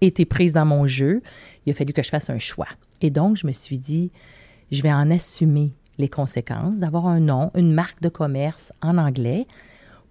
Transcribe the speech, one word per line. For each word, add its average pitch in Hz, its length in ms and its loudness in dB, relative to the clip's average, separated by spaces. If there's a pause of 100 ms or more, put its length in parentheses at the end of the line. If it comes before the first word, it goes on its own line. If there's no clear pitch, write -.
été 185 240 4
prise 175 300 2
dans 156 120 4
mon 143 220 4
jeu. 135 340 0 (420)
Il 143 60 0
a 139 40 0
fallu 143 180 -4
que 143 100 0
je - 80 -8
fasse 147 200 -4
un 123 80 -4
choix. - 300 -8 (340)
Et 156 80 2
donc, 170 260 2
je 170 100 -4
me 135 60 -2
suis 131 260 -10
dit, « 156 320 -4 (640)
Je 139 100 -2
vais 151 100 2
en 143 200 2
assumer 147 600 0 (260)
les 139 100 0
conséquences 139 720 -4
d'avoir 170 260 -2
un 170 140 2
nom, 147 340 2
une 170 180 4
marque 165 300 -2
de 170 60 0
commerce 147 640 -4 (100)
en 170 160 2
anglais 135 480 0 (640)